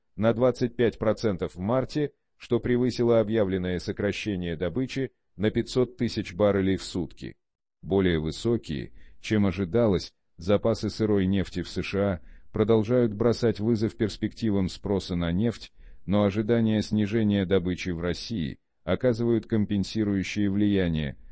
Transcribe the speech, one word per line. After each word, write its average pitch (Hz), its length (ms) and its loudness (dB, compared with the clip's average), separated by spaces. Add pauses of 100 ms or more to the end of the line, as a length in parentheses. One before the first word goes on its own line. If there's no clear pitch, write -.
(140)
на 113 200 2
двадцать 120 420 0
пять 113 220 0
процентов 101 560 -2
в 85 40 -14
марте, 127 540 -2 (240)
что - 240 -2
превысило 120 580 2
объявленное 95 600 0
сокращение 92 800 -4
добычи 123 540 -4 (260)
на 104 140 0
пятьсот 123 460 0
тысяч 110 380 -4
баррелей 98 420 2
в - 80 -8
сутки. - 520 -8 (440)
Более 90 400 2
высокие, 78 720 -4 (280)
чем 104 260 2
ожидалось, 95 640 0 (260)
запасы 104 520 0
сырой 104 360 2
нефти 92 360 0
в 82 60 -10
С 92 140 -6
Ш 98 320 -2
А 87 60 -8 (320)
продолжают 110 640 2
бросать 110 460 0
вызов 110 360 0
перспективам 101 720 0
спроса 98 460 -4
на 85 160 0
нефть, 107 420 -2 (320)
но 104 200 2
ожидания 110 580 2
снижения 104 640 2
добычи 90 440 0
в 82 100 -4
России 85 580 -4 (240)
оказывают 117 640 0
компенсирующее 101 1040 0
влияние, 92 680 2 (160)